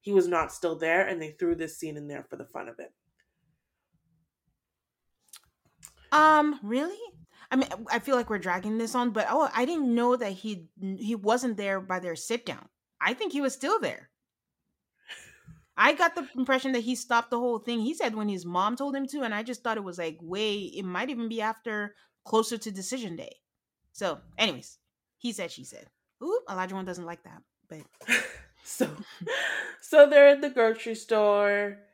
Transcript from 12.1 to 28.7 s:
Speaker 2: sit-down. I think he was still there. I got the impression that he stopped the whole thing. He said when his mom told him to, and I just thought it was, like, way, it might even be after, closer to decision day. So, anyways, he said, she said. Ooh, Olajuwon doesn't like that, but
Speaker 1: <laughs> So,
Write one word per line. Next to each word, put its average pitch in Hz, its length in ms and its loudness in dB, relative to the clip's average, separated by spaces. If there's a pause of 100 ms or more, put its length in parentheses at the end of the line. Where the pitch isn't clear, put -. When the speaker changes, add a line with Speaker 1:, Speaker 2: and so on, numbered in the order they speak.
Speaker 2:
sit-down. - 520 -8 (320)
I 190 140 0
think 330 180 -6
he 277 80 -2
was 269 140 0
still 392 260 0
there. - 300 -8 (1700)
I 254 180 6
got 339 220 2
the 294 200 -6
impression 262 360 0
that 240 80 0
he 233 160 -4
stopped 233 340 -2
the 240 80 -2
whole 240 220 -2
thing. 240 200 -4
He 254 140 -2
said 233 200 -4
when 214 140 -4
his 185 160 -6
mom 180 300 0
told 277 220 -4
him 277 120 -4
to, 285 140 -6
and 220 120 -4
I 214 100 -4
just 240 180 -10
thought 220 140 -2
it 208 80 -6
was, 175 140 -10
like, 165 220 -6
way, 202 380 -4
it 190 260 -10
might 185 260 -4
even 233 180 -6
be 226 120 -6
after, 214 540 -6 (300)
closer 226 340 0
to 214 120 -10
decision 190 440 -8
day. - 220 -14 (560)
So, 180 280 -6 (160)
anyways, 196 420 -4 (400)
he 240 140 -6
said, 175 200 -8
she - 120 -18
said. - 240 -20 (340)
Ooh, 403 260 -2
Olajuwon 185 360 -6
doesn't 175 220 -10
like 170 160 -14
that, 165 200 -20 (260)
but 156 140 -16 (240)
Speaker 1:
<laughs> - 180 0 (400)
So, - 300 -4 (840)